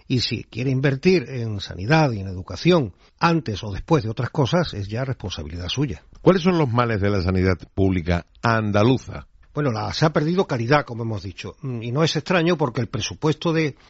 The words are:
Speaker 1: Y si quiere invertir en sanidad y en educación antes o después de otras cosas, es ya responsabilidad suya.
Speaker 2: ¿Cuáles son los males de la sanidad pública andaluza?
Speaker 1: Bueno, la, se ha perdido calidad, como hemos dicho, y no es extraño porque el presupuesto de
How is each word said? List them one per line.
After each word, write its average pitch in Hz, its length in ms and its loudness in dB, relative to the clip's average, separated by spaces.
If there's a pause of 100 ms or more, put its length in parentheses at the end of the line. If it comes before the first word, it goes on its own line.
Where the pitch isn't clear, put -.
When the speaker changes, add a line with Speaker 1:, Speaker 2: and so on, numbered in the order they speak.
Speaker 1:
Y 131 140 2
si 110 240 -4
quiere - 260 -6
invertir 135 580 2
en 113 320 -6
sanidad 127 520 2
y 104 80 -4
en 95 80 -6
educación 98 680 0 (240)
antes 160 460 0
o 104 80 -8
después 131 320 0
de 110 60 -4
otras 117 200 -4
cosas, 156 420 0
es 98 160 -8
ya 113 160 -4
responsabilidad 87 640 -8
suya. 127 360 -4 (180)
Speaker 2:
¿Cuáles 180 200 6
son 180 140 4
los 151 140 2
males 113 320 2
de 101 80 2
la 98 120 2
sanidad 92 360 2 (160)
pública 87 500 2 (160)
andaluza? 110 840 2 (280)
Speaker 1:
Bueno, 147 160 -2
la, 107 220 -6
se - 140 2
ha 151 80 2
perdido 180 320 0
calidad, 135 400 0
como 113 160 -10
hemos 110 200 -4
dicho, 95 400 -12
y 120 300 -8
no 143 100 0
es 160 140 0
extraño 170 400 0
porque 139 240 -2
el 117 80 -4
presupuesto 147 640 -2
de 156 240 -2 (140)